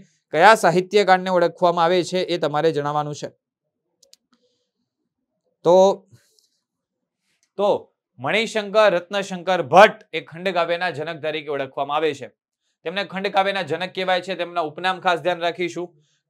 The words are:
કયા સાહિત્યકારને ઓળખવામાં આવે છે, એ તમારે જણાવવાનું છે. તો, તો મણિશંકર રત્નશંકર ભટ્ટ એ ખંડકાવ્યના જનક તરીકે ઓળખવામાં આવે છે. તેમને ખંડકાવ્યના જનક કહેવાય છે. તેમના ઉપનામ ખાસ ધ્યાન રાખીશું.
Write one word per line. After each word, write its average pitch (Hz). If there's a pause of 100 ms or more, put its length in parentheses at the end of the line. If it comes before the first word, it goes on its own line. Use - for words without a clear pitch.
(300)
કયા 185
સાહિત્યકારને 185
ઓળખવામાં 175
આવે 175
છે, 180
એ 175
તમારે 156
જણાવવાનું 147
છે. 135 (2250)
તો, 190 (1500)
તો 196 (260)
મણિશંકર 202
રત્નશંકર 180
ભટ્ટ 175
એ 165
ખંડકાવ્યના 170
જનક 151
તરીકે 151
ઓળખવામાં 143
આવે 156
છે. 123 (540)
તેમને 185
ખંડકાવ્યના 190
જનક 165
કહેવાય 185
છે. 185
તેમના 175
ઉપનામ 175
ખાસ 175
ધ્યાન 170
રાખીશું. 170 (340)